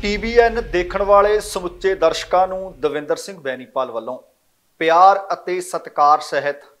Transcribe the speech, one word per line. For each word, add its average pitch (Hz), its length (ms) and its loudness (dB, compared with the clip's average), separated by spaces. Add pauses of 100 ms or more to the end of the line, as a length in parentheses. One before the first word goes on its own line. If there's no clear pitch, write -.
ਟੀ 208 80 -4
ਬੀ 226 200 0
ਐਨ 233 340 2
ਦੇਖਣ 180 320 -2
ਵਾਲੇ 202 360 4
ਸਮੁੱਚੇ 190 560 -4
ਦਰਸ਼ਕਾਂ 165 520 0
ਨੂੰ 190 320 -10
ਦਵਿੰਦਰ 147 360 -4
ਸਿੰਘ 180 260 -16
ਬੈਨੀਪਾਲ 127 500 -8
ਵੱਲੋਂ 117 280 -10 (580)
ਪਿਆਰ 180 560 4
ਅਤੇ 180 280 -6
ਸਤਿਕਾਰ 151 580 2
ਸਹਿਤ 143 420 -4 (200)